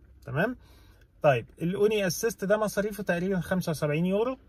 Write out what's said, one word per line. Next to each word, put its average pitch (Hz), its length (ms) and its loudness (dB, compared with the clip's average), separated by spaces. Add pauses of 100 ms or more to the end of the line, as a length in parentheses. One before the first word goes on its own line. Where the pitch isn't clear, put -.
(260)
تمام؟ 196 300 0 (680)
طيب، 127 240 4 (160)
الأوني 202 460 2
أسيست - 380 -4
ده 208 120 2
مصاريفه 208 460 -2
تقريبًا 180 360 -2
خمسة 180 300 -2
وسبعين 151 360 0
يورو 226 320 0 (120)